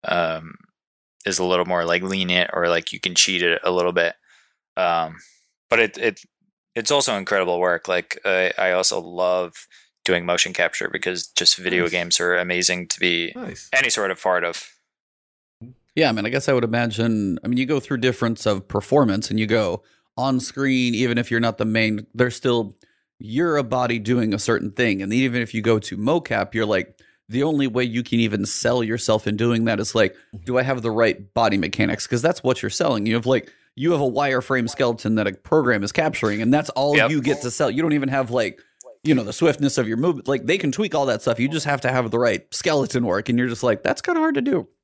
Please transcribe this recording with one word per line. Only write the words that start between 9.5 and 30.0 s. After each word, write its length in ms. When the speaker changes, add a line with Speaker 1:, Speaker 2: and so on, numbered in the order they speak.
Speaker 1:
doing 200
motion 280
capture 360
because 380
just 300
video 260
Speaker 2:
Nice. 80
Speaker 1:
games 300
are 160
amazing 520
to 100
be 360
Speaker 2:
Nice. 380
Speaker 1:
any 160
sort 220
of 100
part 240
of. 240
Speaker 3:
Yeah, 140
I 20
mean, 140
I 40
guess 180
I 60
would 100
imagine, 800
I 40
mean, 100
you 80
go 140
through 180
difference 480
of 220
performance 640
and 80
you 80
go 360
on 240
screen, 560
even 220
if 140
you're 80
not 180
the 80
main, 480
there's 220
still, 420
you're 380
a 60
body 360
doing 340
a 60
certain 320
thing. 300
And 100
even 300
if 140
you 80
go 160
to 180
mocap, 560
you're 140
like, 320
the 140
only 240
way 160
you 200
can 180
even 240
sell 380
yourself 440
in 80
doing 300
that 160
is 120
like, 200